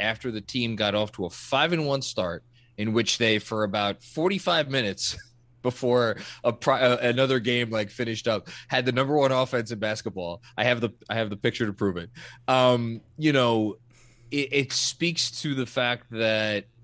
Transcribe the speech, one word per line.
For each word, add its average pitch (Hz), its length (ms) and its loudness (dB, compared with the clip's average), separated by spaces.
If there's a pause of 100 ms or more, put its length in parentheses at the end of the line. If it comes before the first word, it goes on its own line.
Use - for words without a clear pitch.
after 110 300 -2
the 110 100 -6
team 117 340 -4
got 104 200 0
off 107 180 -2
to 95 120 -4
a 85 40 -4
five 147 420 0
and 160 160 0
one 139 140 0
start, 90 420 -4 (340)
in 107 160 -2
which 110 260 2
they, 110 180 4
for 107 260 -2
about 101 380 -2
forty-five 170 680 0
minutes 113 460 -2 (260)
<laughs> - 200 -20
before 123 560 2 (260)
a 120 100 2
pri-, 131 280 0
uh, 123 200 6
another 127 380 2
game, 120 300 0
like, 107 220 -2
finished 113 360 -4
up, 107 200 0 (220)
had 127 160 0
the 127 60 2
number 135 240 2
one 139 160 4
offense 123 400 0
in 113 60 -6
basketball. 98 640 -6 (160)
I 107 60 2
have 120 180 2
the, 117 80 0 (200)
I 107 60 -4
have 113 140 -2
the 104 80 -6
picture 120 280 0
to 104 80 -2
prove 98 240 0
it. 85 120 -8 (380)
Um, 123 540 4 (160)
you 156 160 2
know, 113 440 2 (540)
it, 143 200 -2
it 139 220 0
speaks - 680 -2
to 147 120 -2
the 131 120 -2
fact 120 460 -2
that, 107 540 0 (180)